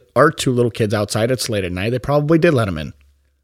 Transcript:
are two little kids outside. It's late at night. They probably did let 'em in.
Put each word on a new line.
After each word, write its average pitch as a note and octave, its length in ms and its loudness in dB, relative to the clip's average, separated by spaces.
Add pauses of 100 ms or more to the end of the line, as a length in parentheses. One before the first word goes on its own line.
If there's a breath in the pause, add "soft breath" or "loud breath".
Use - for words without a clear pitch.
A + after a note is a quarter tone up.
(160)
are C#3+ 160 6
two - 200 -2
little A#2+ 200 0
kids G#2+ 200 -2
outside. G#2+ 380 -2
It's B2+ 180 -4
late G#2 160 -2
at F2 60 -4
night. F#2 200 -4
They B2+ 100 -2
probably D3 380 2
did E3+ 160 4
let A#2 120 2
'em E2+ 120 -4
in. C#2+ 160 -10 (480)